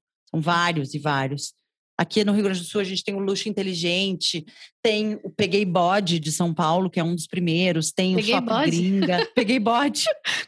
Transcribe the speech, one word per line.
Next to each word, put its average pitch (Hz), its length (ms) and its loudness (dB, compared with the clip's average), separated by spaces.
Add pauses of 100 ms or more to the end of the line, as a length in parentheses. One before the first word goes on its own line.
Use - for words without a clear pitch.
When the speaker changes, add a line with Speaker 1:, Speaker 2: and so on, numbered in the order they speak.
(300)
Speaker 1:
São 165 100 -2
vários 170 540 0
e 147 60 -6
vários. 139 520 -2 (460)
Aqui 202 260 0
no 202 80 2
Rio 208 120 2
Grande 190 160 -2
do 175 60 -10
Sul, 208 140 -4
a 196 40 0
gente 185 180 -6
tem 202 120 -6
o 196 40 -6
Luxo 196 300 -2
Inteligente, 185 1000 -2 (340)
tem 214 340 0 (100)
o - 40 -8
Peguei 202 360 0
Bode 180 560 2
de 151 100 -4
São 170 240 0
Paulo, 175 340 2
que 180 120 -4
é 160 40 0
um 170 120 -2
dos 165 100 -8
primeiros, 170 640 0
tem 185 240 0
Speaker 2:
Peguei 208 200 2
Speaker 1:
o - 20 4
Shop 247 120 0
Speaker 2:
Bode? 247 220 2
Speaker 1:
Gringa. 180 600 2
Speaker 2:
<laughs> - 40 -6
Speaker 1:
Peguei 247 240 2
Bode. 233 460 0 (440)